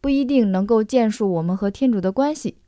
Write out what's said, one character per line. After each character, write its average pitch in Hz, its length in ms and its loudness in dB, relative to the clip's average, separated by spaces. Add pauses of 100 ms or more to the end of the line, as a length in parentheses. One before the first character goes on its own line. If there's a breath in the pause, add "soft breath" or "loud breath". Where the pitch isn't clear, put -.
不 277 80 -4
一 277 160 2
定 247 280 2
能 185 140 0
够 220 180 2
建 226 260 2
树 208 220 -2
我 165 100 -2
们 175 140 -2
和 196 140 -2
天 254 200 0
主 214 100 0
的 190 120 -2
关 285 220 0
系 - 220 -8 (120)